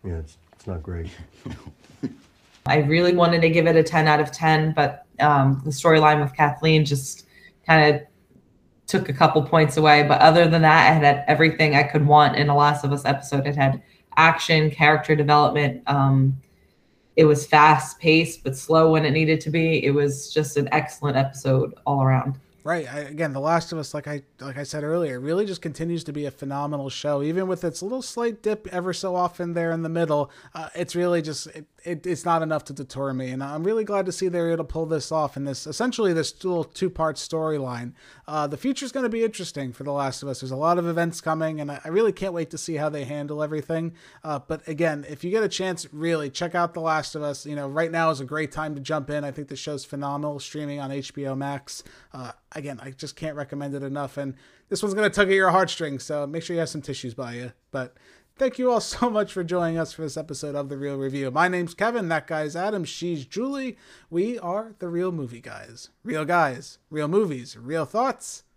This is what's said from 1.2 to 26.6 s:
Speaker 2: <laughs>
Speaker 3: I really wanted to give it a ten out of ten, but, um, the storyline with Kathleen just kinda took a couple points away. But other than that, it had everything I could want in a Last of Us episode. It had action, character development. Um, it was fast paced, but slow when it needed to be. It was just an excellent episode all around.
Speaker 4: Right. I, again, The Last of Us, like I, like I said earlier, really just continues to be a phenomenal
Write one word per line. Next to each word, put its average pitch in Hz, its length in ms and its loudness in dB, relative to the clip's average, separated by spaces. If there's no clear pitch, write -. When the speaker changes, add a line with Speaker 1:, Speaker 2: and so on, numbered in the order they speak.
Speaker 2:
<laughs> - 800 -14
Speaker 3:
I 151 120 4
really 170 360 4
wanted 170 280 4
to 165 80 6
give 160 160 4
it 165 100 6
a 160 60 8
ten 160 260 4
out 151 120 6
of 143 120 0
ten, 160 420 2
but, 143 320 0
um, 139 440 4
the 156 60 -4
storyline 151 520 6
with 139 120 -4
Kathleen 156 500 4
just 139 420 -4
kinda 151 360 6
took - 200 0
a 143 40 -6
couple 156 300 4
points 156 340 2
away. 151 260 8
But 147 180 4
other 165 280 10
than 165 140 4
that, 160 340 8
it 151 80 4
had 139 240 6
everything 156 480 4
I 143 80 6
could 147 220 2
want 147 300 8
in 147 120 2
a 143 80 4
Last 147 280 4
of 139 80 0
Us 139 120 -4
episode. 139 420 -2
It 139 80 -2
had 135 280 0
action, 160 540 4
character 151 440 4
development. 147 720 4
Um, 135 500 4
it 160 100 8
was 147 220 4
fast 151 540 6
paced, 165 420 2
but 135 140 -4
slow 160 340 4
when 156 140 4
it 147 80 2
needed 156 300 2
to 156 80 -6
be. 160 340 0
It 139 60 2
was 143 420 0
just 151 240 -2
an 139 160 0
excellent 143 440 -2
episode 135 580 0
all 139 160 0
around. 131 380 2
Speaker 4:
Right. 160 240 -4
I, 147 80 -10
again, 147 320 -6
The 135 80 -6
Last 160 320 0
of 165 60 -6
Us, 147 160 -10
like 147 120 -8
I, 147 140 -8
like 135 180 -12
I 143 40 -10
said 147 220 -8
earlier, 151 360 -2
really 170 260 -2
just 190 160 -10
continues 165 420 -6
to 151 80 -10
be 147 140 -6
a 135 40 -6
phenomenal 139 600 -6